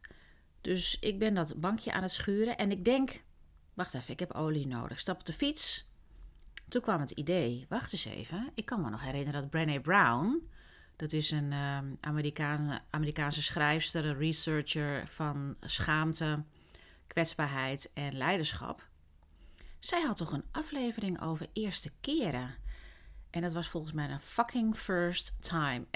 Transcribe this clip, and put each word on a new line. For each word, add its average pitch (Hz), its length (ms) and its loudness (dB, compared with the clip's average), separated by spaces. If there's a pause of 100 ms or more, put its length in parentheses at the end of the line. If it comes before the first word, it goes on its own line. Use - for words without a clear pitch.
(600)
Dus - 380 2
ik 202 200 0
ben 214 160 4
dat 160 260 0
bankje 214 320 0
aan 185 100 0
het 185 80 -2
schuren 214 460 2
en 202 140 2
ik 196 140 -2
denk, 262 380 4 (520)
"Wacht - 200 -4
even, 123 180 -6
ik - 60 -8
heb 175 140 -2
olie 156 340 0
nodig." 120 240 -4
Ik - 80 -8
stap - 200 -2
op - 80 -14
de 170 60 -4
fiets. - 580 2 (760)
Toen 247 120 2
kwam 190 200 2
het 139 100 -2
idee, 139 580 0
"Wacht - 240 -2
eens - 120 0
even, 214 500 -6
ik - 120 -4
kan 240 140 -2
me 127 100 0
nog 113 120 -6
herinneren 139 380 -2
dat 139 100 -6
Brené 151 300 2
Brown," 170 680 6 (480)
dat 151 160 -4
is 156 180 2
een, 143 220 0
ehm, 139 480 -2
Amerikaan-, 147 920 0
Amerikaanse 151 520 0
schrijfster, 156 600 2
een 147 140 0
researcher 151 920 2
van 143 520 -2
schaamte, 156 840 2 (640)
kwetsbaarheid 139 880 0
en 143 220 -4
leiderschap. 156 720 0 (920)
Zij - 240 0
had 254 140 2
toch 160 160 -2
een - 180 -2
aflevering 240 680 -2
over 160 320 -2
eerste 214 380 -2 (100)
keren. 139 540 0 (760)
En 170 120 -2
dat 175 100 0
was 165 160 -2
volgens 156 240 -6
mij 147 180 -2
een 143 100 -6
fucking 233 560 0
first 175 640 0
time. 143 560 0